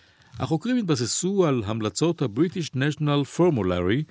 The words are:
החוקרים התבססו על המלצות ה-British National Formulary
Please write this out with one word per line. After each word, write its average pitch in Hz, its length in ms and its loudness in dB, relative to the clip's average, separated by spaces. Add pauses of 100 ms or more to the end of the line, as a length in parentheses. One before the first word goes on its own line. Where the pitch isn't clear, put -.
(340)
החוקרים 160 440 -2
התבססו 175 680 0
על 127 200 2
המלצות 110 560 -2
ה-British 143 540 -2
National 143 600 0
Formulary 104 720 2